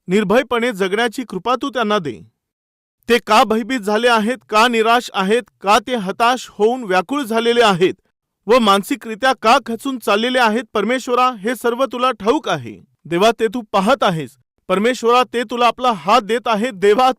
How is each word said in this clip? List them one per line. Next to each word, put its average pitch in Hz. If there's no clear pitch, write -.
निर्भयपणे 226
जगण्याची 208
कृपा 214
तू 277
त्यांना 208
दे. 131
ते 240
का 226
भयभीत 220
झाले 214
आहेत, 233
का 214
निराश 233
आहेत, 208
का 202
ते 254
हताश 233
होऊन 240
व्याकुळ 185
झालेले 233
आहेत 196
व 233
मानसिकरित्या 220
का 233
खचून 247
चाललेले 226
आहेत, 233
परमेश्वरा, 247
हे 226
सर्व 240
तुला 254
ठाऊक 226
आहे. 117
देवा, 175
ते 226
तू 226
पाहत 208
आहेस. 160
परमेश्वरा, 233
ते 240
तुला 240
आपला 240
हात 196
देत 220
आहेत. 233
देवा, 208